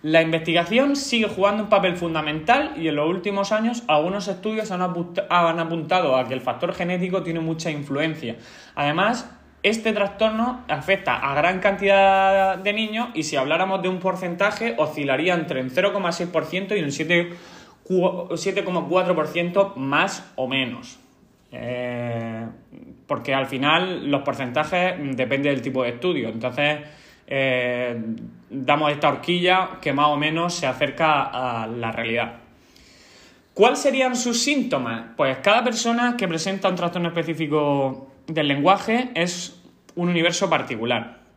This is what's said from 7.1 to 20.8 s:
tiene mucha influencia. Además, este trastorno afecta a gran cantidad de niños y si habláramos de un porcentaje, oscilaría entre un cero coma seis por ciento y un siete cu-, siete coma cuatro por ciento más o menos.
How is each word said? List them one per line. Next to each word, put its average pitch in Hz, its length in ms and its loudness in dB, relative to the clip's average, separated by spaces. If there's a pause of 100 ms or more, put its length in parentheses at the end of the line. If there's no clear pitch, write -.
tiene 165 180 -4
mucha 160 300 -4
influencia. 143 640 -4 (380)
Además, 180 580 0 (300)
este 220 320 2
trastorno 220 760 0
afecta 151 500 0
a 139 180 -2
gran 175 240 2
cantidad 196 1000 4
de 196 160 -2
niños 220 400 -2
y 160 80 -4
si 151 140 -4
habláramos 170 480 0
de 185 60 0
un 185 100 -4
porcentaje, 190 800 -2
oscilaría 151 560 0
entre 156 260 -2
un 131 80 -4
cero 185 240 2
coma 180 180 0
seis 175 180 -4
por 151 160 0
ciento 196 300 -4
y 190 60 0
un 143 100 -2
siete 170 420 0 (500)
cu-, 175 540 0
siete 196 260 -2
coma 175 260 -2
cuatro 175 240 2
por 151 140 0
ciento 180 480 0
más 143 600 -2
o 131 120 -2
menos. 131 520 -4 (520)